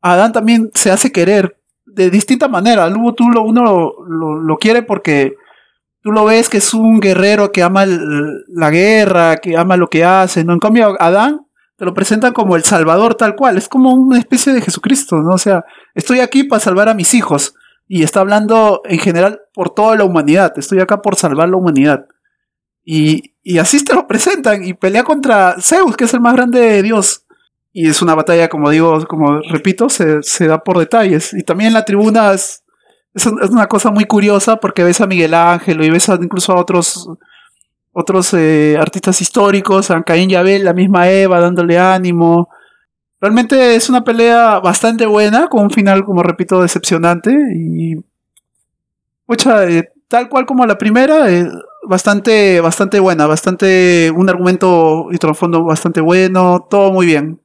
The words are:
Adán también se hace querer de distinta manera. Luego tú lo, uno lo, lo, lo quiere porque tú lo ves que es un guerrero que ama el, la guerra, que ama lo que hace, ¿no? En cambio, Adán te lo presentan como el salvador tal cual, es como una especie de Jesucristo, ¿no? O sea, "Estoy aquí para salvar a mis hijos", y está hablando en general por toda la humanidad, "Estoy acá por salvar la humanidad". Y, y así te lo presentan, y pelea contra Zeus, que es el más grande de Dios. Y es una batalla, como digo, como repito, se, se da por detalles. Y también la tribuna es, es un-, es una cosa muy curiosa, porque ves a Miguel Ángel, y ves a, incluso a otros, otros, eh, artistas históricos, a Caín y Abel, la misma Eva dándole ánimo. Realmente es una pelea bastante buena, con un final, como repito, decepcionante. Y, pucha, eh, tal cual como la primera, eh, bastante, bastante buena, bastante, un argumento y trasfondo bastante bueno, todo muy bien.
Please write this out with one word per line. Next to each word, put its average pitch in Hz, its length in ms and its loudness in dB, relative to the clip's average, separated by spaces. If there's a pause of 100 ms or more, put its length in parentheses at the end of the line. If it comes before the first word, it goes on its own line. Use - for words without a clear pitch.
Adán 185 320 0
también 226 420 0
se - 160 0
hace 202 220 0
querer 185 460 0 (340)
de 185 180 0
distinta 240 380 0
manera. 202 400 0
Luego 226 260 -2
tú 240 140 0
lo, 233 140 0
uno 220 200 0
lo, 180 420 0
lo, 160 360 -8
lo 156 180 -4
quiere 226 240 0
porque 147 520 -2 (680)
tú 208 100 -4
lo 214 120 2
ves 226 240 2
que 214 100 -2
es - 160 -2
un 226 260 4
guerrero 196 520 2
que 185 100 0
ama 190 220 2
el, 151 640 -4
la 165 220 -2
guerra, 180 680 2
que 165 200 -6
ama 180 200 2
lo 175 120 0
que 165 160 0
hace, 185 400 2
¿no? 170 80 0
En 175 60 0
cambio, 214 420 2
Adán 208 460 0 (300)
te - 80 -12
lo 180 100 -4
presentan 214 380 0
como 180 240 0
el 160 80 -2
salvador 180 500 2
tal 214 220 -2
cual, 247 200 0
es 190 120 -6
como 262 240 2
una 254 260 2
especie 247 340 -2
de 247 80 0
Jesucristo, - 560 -4
¿no? 160 180 0
O 185 40 0
sea, 185 260 0 (300)
"Estoy 247 260 -2
aquí 254 240 0
para 247 160 -2
salvar 208 280 0
a 220 60 -2
mis 190 200 -2
hijos", 156 400 -2 (340)
y 180 140 -2
está 160 180 0
hablando 214 640 0
en 170 140 -4
general 190 420 -2 (140)
por 180 160 -6
toda 220 260 0
la 202 80 2
humanidad, 170 520 0
"Estoy 185 240 -2
acá 196 220 -2
por 196 140 -2
salvar 156 320 -2
la 185 80 0
humanidad". 147 500 0 (800)
Y, 156 580 -2
y 175 160 -2
así 277 260 0
te - 100 -2
lo 330 120 -2
presentan, 254 580 -2
y 185 100 -8
pelea 196 300 -2
contra 233 560 0
Zeus, 320 360 0
que 254 80 -2
es 233 100 -2
el 247 60 0
más 240 140 2
grande 247 260 0
de 214 220 2
Dios. 208 420 -2 (480)
Y 160 160 -2
es 151 140 0
una 165 140 2
batalla, 165 320 0
como 147 220 -2
digo, 160 360 0
como 151 360 -2
repito, 185 460 -2
se, 156 340 0
se - 260 -2
da 156 100 0
por 180 200 -2
detalles. 170 560 0
Y 196 100 -6
también 208 280 -2
la 220 120 0
tribuna 214 480 2
es, - 320 -6 (500)
es 202 120 -4
un-, 233 160 -2
es 190 80 0
una 214 180 2
cosa 220 220 -2
muy 208 160 0
curiosa, 208 500 0
porque 190 260 -4
ves 175 180 2
a 208 60 0
Miguel 170 280 0
Ángel, 170 500 0
y 156 60 2
ves 170 180 0
a, 196 60 2
incluso 180 380 -4
a 180 60 2
otros, 175 500 -4 (840)
otros, 185 420 -2
eh, 156 420 2
artistas 180 440 -2
históricos, 196 680 0
a 165 120 -2
Caín 175 280 0
y 190 40 0
Abel, 196 300 2
la 175 80 0
misma 185 360 2
Eva 190 300 2
dándole 175 400 0
ánimo. 175 680 0 (720)
Realmente 240 560 2
es 233 120 -2
una 247 140 0
pelea 233 560 2
bastante 226 480 0
buena, 214 420 2
con 220 140 0
un 202 80 0
final, 196 340 0
como 190 200 -2
repito, 180 380 0
decepcionante. 175 680 -2 (240)
Y, 165 400 -6 (1300)
pucha, 254 420 0
eh, 170 240 -2 (160)
tal 240 200 -2
cual 262 160 -2
como 254 220 0
la 202 100 0
primera, 254 540 2
eh, 175 160 0 (360)
bastante, 202 800 0
bastante 185 400 0
buena, 170 260 0
bastante, 180 840 0
un 180 180 0
argumento 180 840 0
y 175 60 -4
trasfondo 165 460 -2
bastante 165 360 -2
bueno, 180 680 0
todo 196 240 2
muy 185 140 0
bien. 156 380 -2